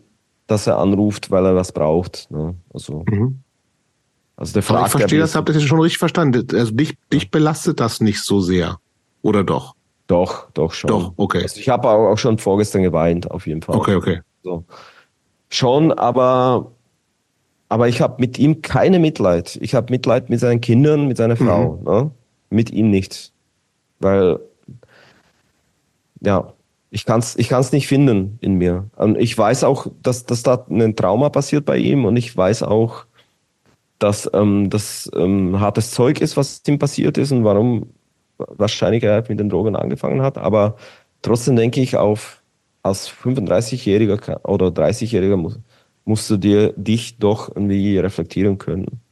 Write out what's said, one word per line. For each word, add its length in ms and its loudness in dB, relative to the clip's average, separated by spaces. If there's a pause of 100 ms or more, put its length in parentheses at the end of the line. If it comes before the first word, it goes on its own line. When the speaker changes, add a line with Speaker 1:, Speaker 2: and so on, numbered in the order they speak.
(480)
Speaker 1:
dass 200 -2
er 100 2
anruft, 540 0
weil 140 4
er 100 4
was 160 0
braucht, 600 -2
ne? 240 -6 (180)
Also, 360 -12
Speaker 2:
Mhm. 300 -2 (1000)
Speaker 1:
also 160 -10
der 160 0
Speaker 2:
Aber 100 2
ich 40 2
Speaker 1:
fragt, 80 0
Speaker 2:
verstehe 280 2
Speaker 1:
der 60 4
Speaker 2:
das, 100 -4
hab 120 -2
das 80 2
jetzt 120 2
schon 140 2
richtig 160 0
verstanden. 580 0
Also 180 0
dich, 220 -2 (160)
dich 120 2
Speaker 1:
Ja. 80 -14
Speaker 2:
belastet 480 0
das 220 -2
nicht 200 0
so 180 0
sehr, 380 0 (440)
oder 220 2
doch? 320 -4 (320)
Speaker 1:
Doch, 440 0
doch 220 -2
schon. 140 -8
Speaker 2:
Doch, 300 -2
okay. 260 -2
Speaker 1:
Also 160 -10
ich 100 -4
hab 160 0
auch, 280 4
auch 40 0
schon 220 0
vorgestern 420 0
geweint, 480 0
auf 160 -10
jeden 160 -6
Fall. 140 -4
Speaker 2:
Okay, 180 2
okay. 280 -2 (220)
Speaker 1:
So. 200 -8 (840)
Schon, 420 2
aber, 800 2 (960)
aber 220 2
ich 120 0
hab 180 -2
mit 200 -2
ihm 240 2
keine 340 2
Mitleid. 640 0
Ich 140 -4
hab 160 0
Mitleid 400 0
mit 80 2
seinen 220 2
Kindern, 460 4
mit 100 -2
seiner 180 2
Speaker 2:
Mhm. 100 2
Speaker 1:
Frau, 400 0
ne? 260 2 (380)
Mit 220 0
ihm 180 2
nicht. 420 -2 (680)
Weil, 400 2 (1800)
ja, 320 0 (380)
ich 140 -10
kann's, 320 0
ich 120 -4
kann's 220 0
nicht 160 0
finden 540 2
in 140 0
mir. 400 0
Und 220 2
ich 200 0
weiß 260 2
auch, 240 0 (140)
dass, 240 -4
dass 180 -4
da 260 0
ein 260 0
Trauma 340 2
passiert 360 -2
bei 120 0
ihm 280 2
und 120 2
ich 180 -4
weiß 280 0
auch, 420 0 (920)
dass, 340 0
ähm, 360 2
das, 460 -6
ähm, 440 0
hartes 320 0
Zeug 300 0
ist, 160 -2
was 300 -4
ihm 120 2
passiert 380 -2
ist 140 0
und 120 2
warum 480 2 (460)
wahrscheinlich 680 -2
er 240 2
mit 120 -4
den 100 -2
Drogen 260 0
angefangen 460 -2
hat. 160 -2
Aber 400 0 (440)
trotzdem 360 0
denke 240 2
ich, 160 -2
auf, 440 -2 (400)
als 280 -4
fünfunddreißigjähriger 1080 0
ka-, 280 -8
oder 260 0
dreißigjähriger 680 0
mu-, 180 -4 (500)
musst 240 -2
du 80 0
dir, 400 4
dich 420 -4
doch 300 -2
irgendwie 480 0
reflektieren 600 -2
können. 440 -8 (100)